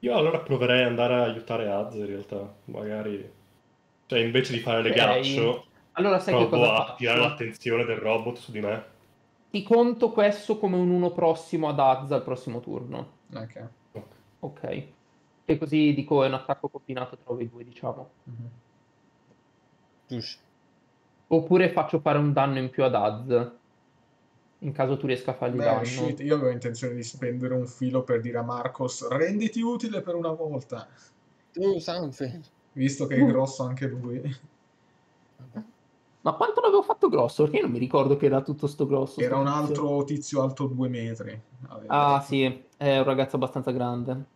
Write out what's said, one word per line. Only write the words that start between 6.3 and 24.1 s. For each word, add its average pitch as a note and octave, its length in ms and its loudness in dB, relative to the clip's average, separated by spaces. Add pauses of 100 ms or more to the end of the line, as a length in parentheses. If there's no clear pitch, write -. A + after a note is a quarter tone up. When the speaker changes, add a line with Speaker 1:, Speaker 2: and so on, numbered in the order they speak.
Speaker 2:
che A#2 100 6
Speaker 1:
provo B2 160 4
Speaker 2:
cosa A2 100 6
Speaker 1:
a A2+ 120 2
Speaker 2:
faccio? - 100 -12
Speaker 1:
tirare A#2+ 240 2
l'attenzione A#2 640 -2
del A2+ 140 -4
robot A2 380 -2
su - 140 -18
di A2 100 -10
me. G#2 240 -4 (680)
Speaker 2:
Ti G3+ 100 -4
conto A#3 480 4
questo G#3 480 2
come F#3+ 180 0
un F3+ 140 4
uno F3+ 220 2
prossimo E3 560 0
ad C#3+ 100 -2
Az C3+ 320 4
al C#3 140 0
prossimo B2+ 340 -8
turno. - 520 -10 (220)
Speaker 3:
Ok. A2+ 360 -14 (720)
Speaker 2:
Ok. - 420 -8 (600)
E D#3 140 2
così, D3+ 360 2
dico, C#3+ 300 2
è - 20 2
un C3 80 0
attacco C#3 340 -4
combinato C3 480 -10
tra B2 180 -10
voi A#2+ 140 -6
due, A#2+ 140 -18
diciamo. B2+ 460 -10 (160)
Speaker 3:
Mhm. A#2 240 -14 (1600)
Speaker 4:
Giusto. - 340 -10 (840)
Speaker 2:
Oppure F3 420 4
faccio D#3 300 0
fare D3 180 2
un D3 140 4
danno C#3 260 2
in C3 120 -4
più - 120 0
ad C3 120 4
Az, A#2 560 0 (1080)